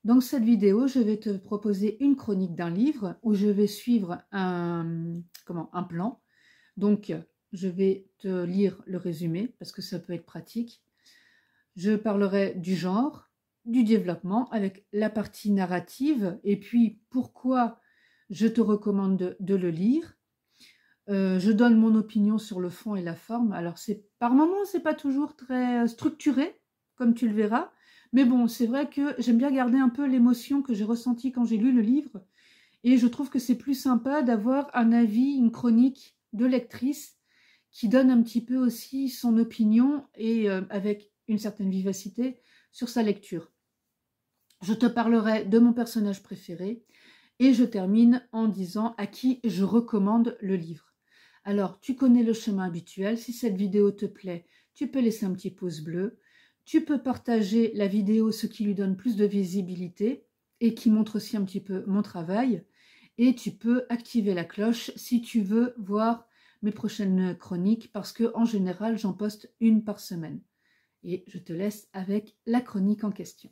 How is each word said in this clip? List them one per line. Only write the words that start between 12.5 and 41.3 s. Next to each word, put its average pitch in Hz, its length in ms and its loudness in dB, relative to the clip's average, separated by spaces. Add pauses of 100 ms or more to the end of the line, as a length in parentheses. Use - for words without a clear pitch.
du 185 180 -4
genre, 220 560 -2 (340)
du 233 200 2
développement 190 680 0
avec 196 420 -6
la 214 160 -2
partie 214 440 -4
narrative 196 880 -2
et 202 160 0
puis 233 400 2 (120)
pourquoi 247 680 -2 (500)
je 214 200 0
te 226 120 2
recommande 196 560 0
de, 180 220 -4
de 196 160 -2
le 180 160 0
lire. 233 460 -2 (920)
Euh, 190 280 0
je 202 140 2
donne 226 260 6
mon 220 160 4
opinion 214 420 0
sur 202 240 -8
le 180 80 -4
fond 208 260 -10
et 190 60 -4
la 170 140 -8
forme. 226 380 -4
Alors, 170 260 -6
c'est, - 260 -8 (140)
par 240 160 0
moments, 359 320 2
c'est 349 160 -4
pas 311 100 0
toujours 285 440 -4
très, 247 480 -2
euh, - 20 2
structuré, 277 720 -2 (360)
comme 233 180 4
tu 240 120 0
le 208 80 0
verras. 220 360 0 (420)
Mais 254 140 6
bon, 240 200 4
c'est 233 200 0
vrai 269 240 -2
que 285 260 -2
j'aime 233 220 2
bien 277 120 2
garder 262 280 2
un 262 100 4
peu 277 180 -2
l'émotion 254 540 2
que 262 140 -2
j'ai 208 100 -2
ressentie 233 480 -2
quand 240 140 0
j'ai 226 100 0
lu 247 160 4
le 247 80 6
livre. 247 420 0 (640)
Et 247 140 6
je 233 80 4
trouve 262 240 -2
que 269 80 -2
c'est 240 160 0
plus 277 180 -4
sympa 262 480 0
d'avoir 247 540 0
un 226 180 4
avis, 233 440 4
une 233 140 4
chronique 240 680 2 (160)
de 220 100 0
lectrice 254 720 -2 (560)
qui - 160 -4
donne 262 220 6
un 240 120 6
petit 233 220 -2
peu 254 140 -2
aussi 254 500 -2
son 233 300 0
opinion 233 640 2 (100)
et, 220 360 0
euh, 190 180 -2
avec 208 420 -6 (160)
une 214 120 -2